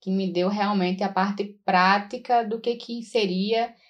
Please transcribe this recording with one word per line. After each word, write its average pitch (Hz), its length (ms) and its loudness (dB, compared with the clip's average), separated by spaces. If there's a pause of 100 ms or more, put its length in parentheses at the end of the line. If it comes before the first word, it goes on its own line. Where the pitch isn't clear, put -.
que 190 80 -10
me 190 220 0
deu 180 160 0
realmente 202 560 0
a 190 60 0
parte 202 560 -2
prática 202 800 2
do 220 160 -4
que, 240 160 -2
que 233 280 -10
seria 214 680 0 (160)